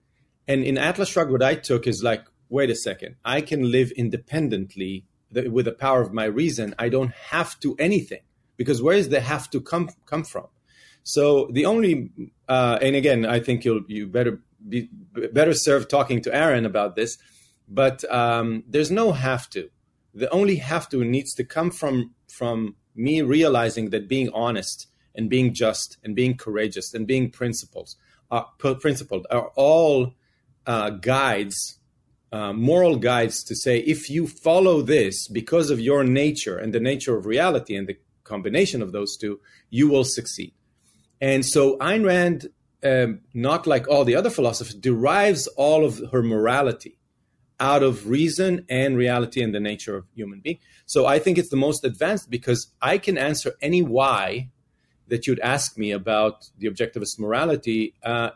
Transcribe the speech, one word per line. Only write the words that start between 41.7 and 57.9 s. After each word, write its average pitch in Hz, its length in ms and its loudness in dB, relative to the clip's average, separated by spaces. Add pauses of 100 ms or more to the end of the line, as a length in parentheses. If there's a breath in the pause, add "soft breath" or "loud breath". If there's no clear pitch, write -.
Ayn 202 260 0
Rand, 175 340 2 (440)
um, 127 380 2 (120)
not 135 280 0 (120)
like 127 180 2
all 143 140 4
the 120 100 4
other 208 140 2
philosophers, 117 460 -2
derives 135 720 2 (180)
all 156 180 6
of 127 100 2 (200)
her 123 100 2
morality 117 720 0 (640)
out 139 240 4
of 107 240 0
reason 165 600 0
and 131 260 0
reality 123 460 0
and 110 120 -2
the 104 60 -4
nature 104 380 -6
of 92 80 -12 (100)
human 101 240 -12
being. 160 200 -8 (260 soft breath)
So - 200 0
I 143 140 4
think 170 180 2
it's 175 120 0
the 135 180 0
most 151 160 -2
advanced 156 460 -4
because 120 320 -2 (200)
I 156 240 2
can 190 120 0
answer 143 340 -2 (100)
any 175 200 2
why 123 680 0 (580)
that 117 180 -4
you'd 123 160 0
ask 131 360 -2
me 104 140 -2
about 107 440 0 (240)
the 107 120 -4
objectivist 110 480 -6
morality. 113 840 -2